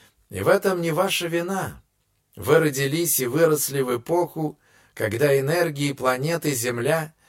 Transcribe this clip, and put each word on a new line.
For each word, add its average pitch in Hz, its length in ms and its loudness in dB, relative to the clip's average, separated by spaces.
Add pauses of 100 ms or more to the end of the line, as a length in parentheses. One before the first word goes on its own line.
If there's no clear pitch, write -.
(300)
и 98 120 -6
в 98 60 0
этом 190 340 2
не 165 100 -2
ваша 175 360 0
вина. 170 540 -4 (540)
Вы 143 240 4
родились 151 600 0
и 127 80 0
выросли 143 540 2
в 123 160 0
эпоху, 156 600 -2 (340)
когда 123 460 2
энергии 147 540 0
планеты 139 600 0
Земля 123 600 -2 (160)